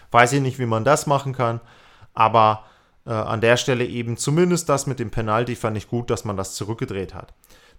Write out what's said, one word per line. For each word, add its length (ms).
Weiß 240
ich 80
nicht, 160
wie 80
man 180
das 220
machen 280
kann. 280
Aber, 480
äh, 60
an 280
der 180
Stelle 280
eben 320
zumindest 500
das 200
mit 100
dem 140
Penalty 440
fand 220
ich 100
gut, 220
dass 160
man 120
das 180
zurückgedreht 580
hat. 220